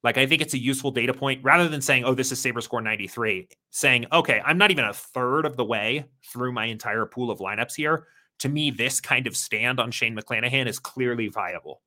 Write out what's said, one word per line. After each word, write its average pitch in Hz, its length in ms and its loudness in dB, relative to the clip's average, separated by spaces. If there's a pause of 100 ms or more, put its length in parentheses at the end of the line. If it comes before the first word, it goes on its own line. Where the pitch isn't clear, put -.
Like, 120 160 4
I 135 80 6
think 156 160 2
it's 156 100 -4
a 135 60 0
useful 135 320 0
data 127 240 0
point 135 280 -2
rather 165 240 6
than 151 140 -2
saying, 131 240 2
"Oh, 131 80 4
this 127 180 0
is 123 80 -4
Saber 120 220 -2
score 117 180 -4
ninety-three," 107 680 -2 (240)
saying, 123 420 2
"Okay, 147 320 4
I'm 160 140 2
not 202 100 6
even 143 160 2
a 104 80 -2
third 131 540 -2
of 135 100 -4
the 120 80 0
way 113 400 -2 (260)
through 123 200 -4
my 113 140 -2
entire 110 420 -4
pool 123 240 -6
of 98 80 -6
lineups 104 340 -4
here." 151 320 -2 (360)
To 135 80 0
me, 147 200 0
this 120 320 -2
kind 127 240 0
of 107 100 -6
stand 120 440 -2
on 117 100 0
Shane 117 260 -4
McClanahan 123 520 -2
is 104 100 -6
clearly 120 500 -2
viable 87 600 -8